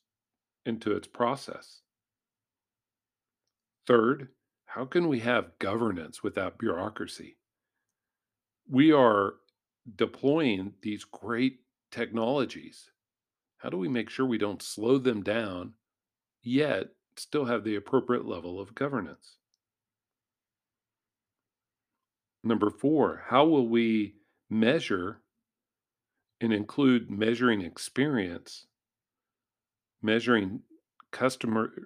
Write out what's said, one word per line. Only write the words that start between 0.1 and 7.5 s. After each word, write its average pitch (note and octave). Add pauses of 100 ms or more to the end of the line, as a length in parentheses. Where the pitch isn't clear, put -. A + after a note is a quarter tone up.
into A2
its F#2+
process? - (2000)
Third, B2 (380)
how B2
can E3+
we B2+
have A2
governance G2
without F#2+
bureaucracy? G2 (1300)